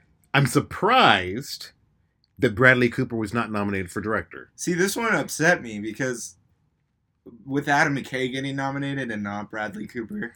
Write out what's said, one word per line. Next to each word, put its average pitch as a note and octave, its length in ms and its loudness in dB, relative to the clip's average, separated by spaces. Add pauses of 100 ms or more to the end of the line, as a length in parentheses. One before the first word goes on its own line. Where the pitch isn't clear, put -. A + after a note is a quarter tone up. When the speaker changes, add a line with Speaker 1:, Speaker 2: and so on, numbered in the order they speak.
(320)
Speaker 1:
I'm C#3 140 6
surprised C3+ 1200 2 (680)
that A#2 160 2
Bradley B2 360 6
Cooper A#2+ 260 -4
was A2 180 -4
not A2+ 160 -2
nominated G2+ 400 -2
for A2 100 -6
director. F#2+ 540 -6
Speaker 2:
See, - 200 -2
this G3 200 0
one A3+ 200 0
upset E3 480 2
me G#2+ 180 -8
because A2+ 560 -6 (1080)
with C#3+ 240 -2
Adam D3 280 4
McKay C3 340 -4
getting C3+ 240 -6
nominated C#3 560 -4
and G#2 120 -6
not G2+ 280 -8
Bradley G#2+ 360 -8
Cooper. A2+ 500 -8